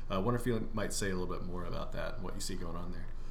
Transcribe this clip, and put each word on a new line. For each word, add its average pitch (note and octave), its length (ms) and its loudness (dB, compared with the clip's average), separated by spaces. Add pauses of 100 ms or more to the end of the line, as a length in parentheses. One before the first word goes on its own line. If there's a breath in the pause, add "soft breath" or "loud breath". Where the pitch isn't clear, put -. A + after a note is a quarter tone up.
(100)
Uh, G2 40 0
I F#2+ 40 2
wonder A#2 220 4
if - 60 0
you A2+ 260 2
might G#2 200 0
say G2 180 2
a F#2 60 2
little F2+ 160 2
bit E2+ 140 0
more F2 180 -2
about D#2+ 280 -2
that D#2+ 220 -2
and - 100 -2
what F2+ 100 -2
you F#2+ 60 -2
see - 160 0
going E2+ 200 0
on F2 160 0
there. - 140 0 (240 loud breath)